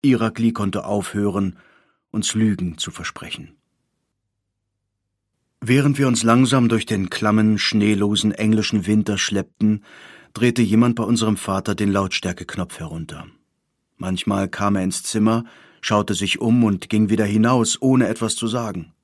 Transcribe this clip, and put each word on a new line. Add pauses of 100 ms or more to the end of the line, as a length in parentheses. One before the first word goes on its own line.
Irakli
konnte
aufhören, (520)
uns
Lügen
zu
versprechen. (2000)
Während
wir
uns
langsam
durch
den
klammen,
schneelosen
englischen
Winter
schleppten, (480)
drehte
jemand
bei
unserem
Vater
den
Lautstärkeknopf
herunter. (720)
Manchmal
kam
er
ins
Zimmer, (340)
schaute
sich
um
und
ging
wieder
hinaus,
ohne
etwas
zu
sagen. (100)